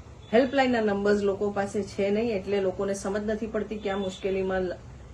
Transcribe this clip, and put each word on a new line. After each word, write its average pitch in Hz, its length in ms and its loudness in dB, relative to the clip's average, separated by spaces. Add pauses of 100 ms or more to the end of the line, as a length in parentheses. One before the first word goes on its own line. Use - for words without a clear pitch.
(340)
હેલ્પલાઇનના 254 480 4
નંબર્સ 202 400 2
લોકો 202 300 0
પાસે 196 320 -2
છે 196 260 -2
નહીં, 220 260 2
એટલે 196 260 0
લોકોને 190 320 0
સમજ 202 320 -2
નથી 214 220 -2
પડતી 214 300 -4
ક્યાં 202 220 -2
મુશ્કેલીમાં 190 600 0
લ-, 180 120 -2 (400)